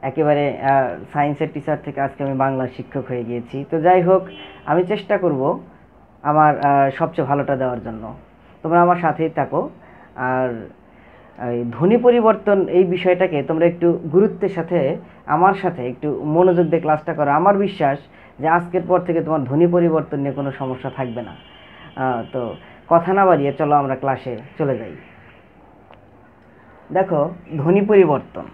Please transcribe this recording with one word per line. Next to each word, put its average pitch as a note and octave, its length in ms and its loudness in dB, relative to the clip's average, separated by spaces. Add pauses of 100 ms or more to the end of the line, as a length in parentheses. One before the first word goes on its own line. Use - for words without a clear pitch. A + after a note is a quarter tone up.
একেবারে, D3 600 0
আহ, C3+ 360 2 (160)
সায়েন্সের D3 400 -2
teacher D3+ 320 -4
থেকে C#3+ 160 -6
আজকে C#3 220 -4
আমি C#3 100 -2
বাংলার C3 340 0 (100)
শিক্ষক C3 300 -8
হয়ে B2 160 -6
গিয়েছি। A#2+ 480 -8
তো E3 100 -2
যাই F3+ 200 4
হোক, F#3 260 2 (380)
আমি E3+ 180 2
চেষ্টা G3+ 340 -2
করব D#3+ 420 -2 (640)
আমার, D3+ 420 4
আহ, C#3 240 4
সবচেয়ে D#3 380 -4
ভালোটা C#3 280 0
দেওয়ার B2 280 -4
জন্য। A2 320 -12 (480)
তোমরা E3+ 180 4
আমার F3+ 140 4
সাথেই D#3+ 340 -2
থাকো। D#3 400 -4 (460)
আর B2+ 520 -4 (840)
এই A#2+ 200 -4
ধ্বনি F3 260 2
পরিবর্তন A3 680 4
এই F3+ 160 4
বিষয়টাকে F3+ 600 0
তোমরা E3 220 0
একটু E3+ 340 2 (120)
গুরুত্বের F#3+ 380 2
সাথে, D#3+ 480 -2 (280)
আমার F3+ 280 2
সাথে D#3+ 340 -4
একটু B2+ 380 -6
মনোযোগ E3+ 400 4
দিয়ে D#3 160 0
ক্লাসটা D3+ 320 -2
করো। D3 180 0
আমার F#3 260 4
বিশ্বাস D#3 420 -2 (400)
যে C#3+ 80 -2
আজকের F3 400 0
পর F3+ 120 2
থেকে F3 220 -2
তোমার D3+ 220 -2
ধ্বনি D3 240 2
পরিবর্তন D#3+ 520 0
নিয়ে C#3 120 -4
কোনো C#3 200 -6
সমস্যা C3 380 -8
থাকবে B2 320 -8
না। G2+ 140 -14 (600)
আহ, B2 360 -4
তো A#2+ 240 -8 (320)
কথা E3+ 260 2
না G3 120 4
বাড়িয়ে C#3+ 280 2
চলো D3 220 0
আমরা C3+ 200 0
ক্লাসে C3 420 -6 (200)
চলে C3+ 200 -2
যাই। G#2+ 140 -12 (2000)
দেখো, E3+ 360 0 (280)
ধ্বনি E3+ 240 2
পরিবর্তন। F#3 640 2 (100)